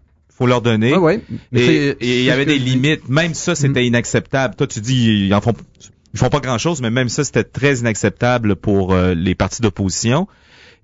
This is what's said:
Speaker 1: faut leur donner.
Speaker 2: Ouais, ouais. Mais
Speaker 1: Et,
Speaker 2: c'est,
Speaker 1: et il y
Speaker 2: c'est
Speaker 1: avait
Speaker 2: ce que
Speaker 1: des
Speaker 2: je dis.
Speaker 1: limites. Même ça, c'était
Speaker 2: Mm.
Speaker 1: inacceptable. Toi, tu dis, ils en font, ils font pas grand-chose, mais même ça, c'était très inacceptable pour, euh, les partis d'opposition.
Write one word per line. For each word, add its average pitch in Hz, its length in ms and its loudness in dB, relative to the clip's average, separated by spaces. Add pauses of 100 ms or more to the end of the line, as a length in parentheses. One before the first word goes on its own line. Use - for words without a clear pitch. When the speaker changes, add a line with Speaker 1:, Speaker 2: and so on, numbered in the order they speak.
(320)
Speaker 1:
faut 127 140 -2
leur 123 160 2
donner. 113 300 2
Speaker 2:
Ouais, 175 60 2
ouais. 185 220 2 (300)
Mais 120 100 0
Speaker 1:
Et, 120 60 4
Speaker 2:
c'est, 143 340 2
Speaker 1:
et 123 180 0
il 123 40 2
y 127 40 2
Speaker 2:
c'est 127 40 2
Speaker 1:
avait 127 120 0
Speaker 2:
ce 143 40 -2
que 151 60 2
Speaker 1:
des 143 80 2
Speaker 2:
je 131 40 -2
dis. 127 60 -2
Speaker 1:
limites. 131 380 0
Même 156 260 0
ça, 175 220 -4
c'était 131 260 0
Speaker 2:
Mm. 123 40 2
Speaker 1:
inacceptable. 120 680 -2
Toi, 143 140 -2
tu - 120 -10
dis, 110 460 2
ils 95 80 2
en 101 60 2
font, 117 140 0 (580)
ils - 60 -8
font 127 100 2
pas 147 100 0
grand-chose, 131 420 -4
mais 117 100 -2
même 123 180 0
ça, 147 160 -2
c'était 120 180 -2
très 135 380 0
inacceptable 113 760 0
pour, 98 380 0
euh, 90 220 2
les 90 200 0
partis 98 280 -4
d'opposition. 107 680 -2 (560)